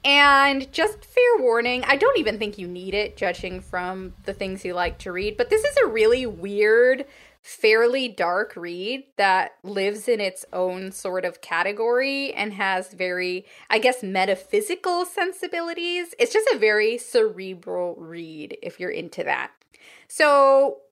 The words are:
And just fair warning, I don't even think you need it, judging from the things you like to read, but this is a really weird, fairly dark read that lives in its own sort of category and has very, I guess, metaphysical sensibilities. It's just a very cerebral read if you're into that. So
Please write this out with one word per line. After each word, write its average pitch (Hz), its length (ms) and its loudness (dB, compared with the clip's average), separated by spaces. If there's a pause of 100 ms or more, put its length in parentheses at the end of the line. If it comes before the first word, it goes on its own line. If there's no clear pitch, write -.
And 277 680 4
just 415 320 -2
fair 480 360 4
warning, 247 440 0
I 277 120 4
don't 440 240 2
even 214 180 -2
think 208 220 -8
you 180 80 -10
need 180 260 -10
it, 208 240 -4
judging 185 420 -6
from 185 540 -8 (120)
the 202 80 -6
things 190 300 -8
you 180 120 -6
like 175 240 -4
to 185 120 -12
read, 208 240 -6
but - 140 -2
this 440 140 2
is 571 140 0
a 466 100 4
really 233 400 2
weird, 220 800 2 (340)
fairly 240 640 2
dark 190 480 -2
read 185 500 -8 (120)
that 190 360 2 (100)
lives 202 440 -4
in 226 140 0
its 185 320 -6
own 185 380 -4
sort 185 340 -6
of 175 160 -8
category 240 920 -2
and 208 200 -6
has 190 400 -4
very, 180 540 -6 (240)
I 220 80 4
guess, 254 240 2
metaphysical 208 1000 -2
sensibilities. 349 1120 -6
It's - 140 2
just 440 200 2
a 247 60 -2
very 214 400 2
cerebral 180 960 -2
read 160 640 -14
if - 180 -14
you're 180 120 -6
into 170 320 -8
that. 135 300 -4 (540)
So 277 760 4 (100)